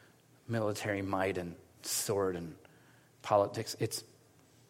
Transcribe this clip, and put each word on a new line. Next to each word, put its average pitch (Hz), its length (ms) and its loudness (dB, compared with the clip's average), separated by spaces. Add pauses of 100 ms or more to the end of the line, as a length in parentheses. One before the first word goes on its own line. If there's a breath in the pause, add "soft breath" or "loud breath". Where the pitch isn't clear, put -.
(480 soft breath)
military 107 540 0
might 95 360 0
and 87 180 -6 (260)
sword 95 560 0
and 82 180 -8 (680 soft breath)
politics. 104 600 2
It's, - 240 -2 (640)